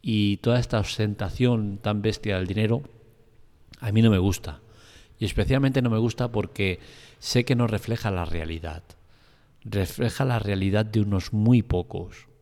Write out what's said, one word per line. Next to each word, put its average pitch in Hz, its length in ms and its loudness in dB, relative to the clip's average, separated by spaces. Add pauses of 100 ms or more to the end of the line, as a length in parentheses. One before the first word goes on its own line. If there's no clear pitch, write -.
Y 104 360 2
toda 120 200 0
esta 117 220 -2
ostentación 104 960 -2
tan 104 240 -2
bestia 104 340 -2
del 92 100 -2
dinero, 107 360 0 (960)
a 107 120 -4
mí 113 100 6
no 113 80 8
me 98 80 4
gusta. 92 420 -2 (580)
Y 113 60 -4
especialmente 131 560 2
no 123 100 2
me 110 80 2
gusta 117 320 0
porque 98 480 -2 (400)
sé - 260 0
que 127 120 0
no 120 100 2
refleja 110 440 -4
la 90 140 -2
realidad. 80 580 -6 (840)
Refleja 104 600 -2
la 123 140 0
realidad 101 460 0
de 110 160 0
unos 101 320 0
muy 110 300 6
pocos - 680 -6 (140)